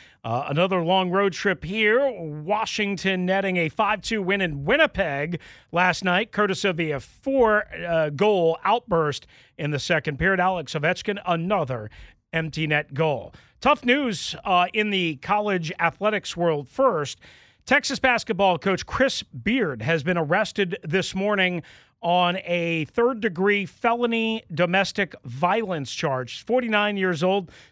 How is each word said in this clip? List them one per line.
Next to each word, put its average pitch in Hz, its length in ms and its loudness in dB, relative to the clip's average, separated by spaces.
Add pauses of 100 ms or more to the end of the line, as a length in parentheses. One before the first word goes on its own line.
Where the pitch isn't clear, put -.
(220)
Uh, 117 260 -2
another 180 340 0
long 185 280 2
road 196 220 2
trip - 320 -2
here. 220 460 2
Washington 190 1120 -4
netting 190 320 0
a 165 140 0
five 208 320 0
two 220 180 -4
win 196 220 0
in 147 240 -4
Winnipeg 175 760 0 (320)
last 175 320 2
night, 190 260 2
courtesy 202 380 0
of 165 100 -2
a 151 220 -2
four, 233 640 2 (240)
uh, 160 220 2
goal 165 540 2
outburst 180 640 0 (300)
in 151 140 -4
the 143 80 0
second 151 400 -2
period. 185 220 2
Alex 180 340 -2
Ovechkin, 185 500 -2
another 165 640 -2 (460)
empty 160 320 -4
net 151 260 0
goal. 135 400 -2 (300)
Tough 285 200 4
news, 247 640 0
uh, 180 300 4
in 214 160 0
the 175 320 0
college 190 580 0
athletics 196 560 -2
world 156 320 0
first. 185 500 0 (460)
Texas 277 340 2
basketball 202 600 2
coach 190 260 -2
Chris - 380 0
Beard 151 580 -2
has 151 220 0
been 175 160 0
arrested 185 640 0
this 175 320 -2
morning 190 480 0 (400)
on 175 420 2
a 170 400 -2
third-degree 202 800 0
felony 226 800 -2 (100)
domestic 180 600 0 (100)
violence 175 720 -2
charge. 127 500 -4
Forty-nine 214 540 0
years 185 240 0
old, 185 280 0 (220)